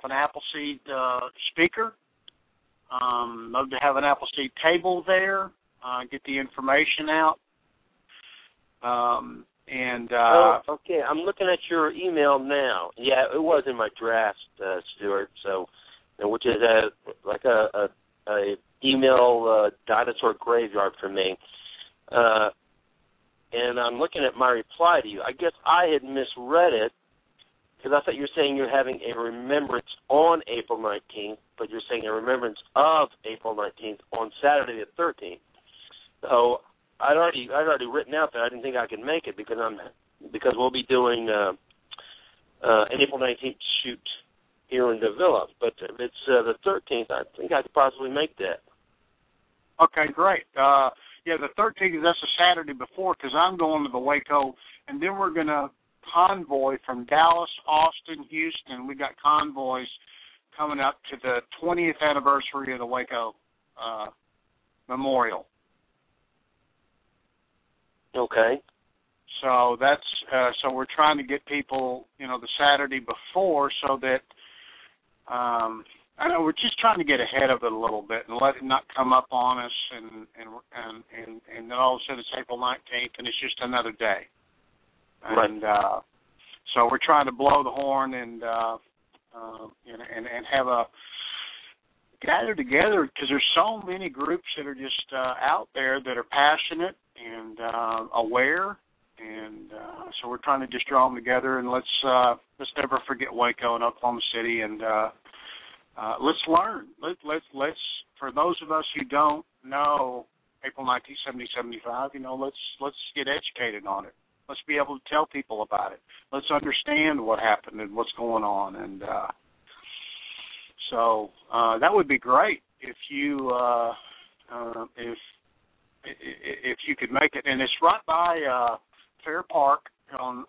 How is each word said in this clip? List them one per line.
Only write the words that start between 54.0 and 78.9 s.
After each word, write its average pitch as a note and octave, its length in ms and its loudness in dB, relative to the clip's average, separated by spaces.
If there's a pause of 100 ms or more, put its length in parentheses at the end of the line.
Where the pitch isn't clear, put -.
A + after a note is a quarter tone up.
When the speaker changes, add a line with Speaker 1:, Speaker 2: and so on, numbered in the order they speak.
Speaker 1:
and C#3+ 140 -8
then F#3+ 160 -4
we're G3 140 0
gonna D3+ 380 -2 (440)
convoy C#3+ 720 2
from B2 200 -8
Dallas, E3 440 4 (160)
Austin, D#3 600 0
Houston. D#3 640 -8
We C#3 60 -10
got C3+ 220 -8
convoys C3+ 720 0 (680)
coming D3 260 -4
up C#3 240 0
to C#3 180 -12
the B2 180 0 (200)
twentieth E3+ 400 0
anniversary C#3 720 2
of B2+ 60 -8
the A#2+ 60 -6
Waco, A#2+ 500 -4 (420)
uh, A2+ 300 -8 (800)
Memorial. B2+ 580 0 (2750)
Speaker 2:
Okay. A#2+ 480 2 (800)
Speaker 1:
So B2 380 4
that's, C#3 240 2 (280)
uh, B2+ 200 2 (100)
so C3+ 100 -2
we're C3 220 -4
trying D3+ 240 4
to C#3+ 60 -6
get C3+ 220 -6
people, C3 640 -6 (120)
you C3+ 80 -12
know, B2+ 100 -6
the A#2+ 120 -12 (100)
Saturday C#3+ 400 2
before C#3 720 -2 (160)
so C3+ 140 0
that C3 200 0 (1080)
um, A#2 560 -2 (340)
I D4+ 100 -2
know F4 140 2
we're D#4 120 2
just - 260 -2
trying A3 200 4
to E3+ 40 -2
get C#3+ 160 2
ahead B2+ 300 2
of B2 140 0
it A#2 80 0
a A2 60 -6
little A2 240 -2
bit A2 260 -6
and A#2 120 -8
let C3+ 160 4
it C3+ 80 -14
not C3+ 200 0 (120)